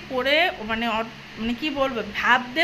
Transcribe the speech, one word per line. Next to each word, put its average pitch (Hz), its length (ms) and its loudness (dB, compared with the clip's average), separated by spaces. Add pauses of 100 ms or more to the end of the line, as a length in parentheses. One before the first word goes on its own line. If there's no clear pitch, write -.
(100)
করে, 269 260 2 (340)
মানে 226 180 0
অ-, 226 260 -2 (240)
মানে 226 220 -2
কি 311 100 -2
বলবো, 269 300 0 (200)
ভাবতে 247 440 4